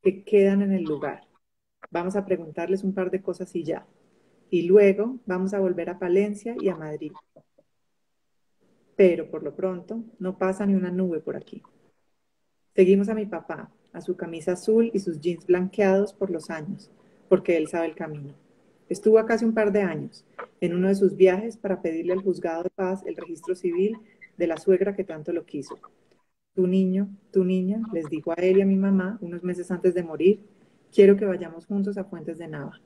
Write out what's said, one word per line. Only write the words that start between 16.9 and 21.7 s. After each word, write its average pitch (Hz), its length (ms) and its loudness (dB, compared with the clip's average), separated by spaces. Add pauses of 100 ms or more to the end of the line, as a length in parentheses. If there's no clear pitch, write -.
porque 185 280 2
él 156 120 0
sabe 165 180 -4
el 156 80 -8
camino. 147 400 -12 (540)
Estuvo 214 300 4
acá 226 160 2
hace 226 120 0
un 226 80 0
par 208 180 0
de 202 100 2
años, 156 420 -6 (360)
en 175 140 -2
uno 185 140 0
de 196 60 4
sus 190 220 2
viajes 190 400 2
para 185 260 -6